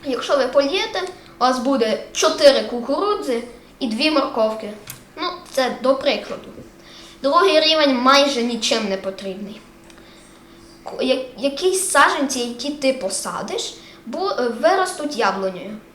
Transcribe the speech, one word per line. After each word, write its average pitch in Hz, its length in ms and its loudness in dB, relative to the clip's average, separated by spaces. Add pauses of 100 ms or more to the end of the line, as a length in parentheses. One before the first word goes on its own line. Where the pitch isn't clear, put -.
Якщо 277 320 -2
ви 254 100 2
полієте, 294 560 0
у - 380 -10
вас 247 180 4
буде 226 440 0 (100)
чотири 311 500 6
кукурудзи 247 800 -2 (360)
і 269 80 -4
дві 240 240 2
морковки. 214 640 -2 (440)
Ну, 359 140 -6 (220)
це 247 300 -2
до 262 120 4
прикладу. - 540 -4 (760)
Другий 311 380 6
рівень 311 340 4
майже 269 480 4
нічим 226 460 -2
не 190 80 -2
потрібний. 196 640 -10 (1200)
Ку-, - 200 -8
я-, 262 220 0 (120)
якісь 277 540 0
саджанці, 294 480 2
які 240 320 -6
ти 269 220 0
посадиш, 262 840 -6 (320)
бу-, 330 240 -4
е, 247 180 -2
виростуть 302 680 0
яблунею. 190 600 -2 (180)